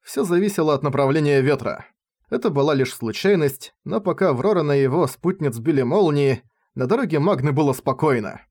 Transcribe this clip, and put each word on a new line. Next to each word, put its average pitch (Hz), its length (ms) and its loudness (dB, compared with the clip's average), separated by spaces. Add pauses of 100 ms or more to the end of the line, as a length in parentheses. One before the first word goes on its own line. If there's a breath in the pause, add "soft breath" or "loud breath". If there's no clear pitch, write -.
всё - 220 -6
зависело 175 500 0
от 135 80 0
направления 143 600 2
ветра. 127 440 -2 (440)
Это 147 200 -2
была 139 240 2
лишь 131 200 0
случайность, 147 880 -2
но 214 180 -4
пока 185 320 0
в 120 80 -2
Рорана 170 300 2
и 139 100 4
его 139 240 2
спутниц 147 540 -4
били 135 240 0
молнии, 143 580 2 (340)
на 127 120 -2
дороге 175 320 0
Магны 147 340 0
было 143 180 2
спокойно. 131 800 -2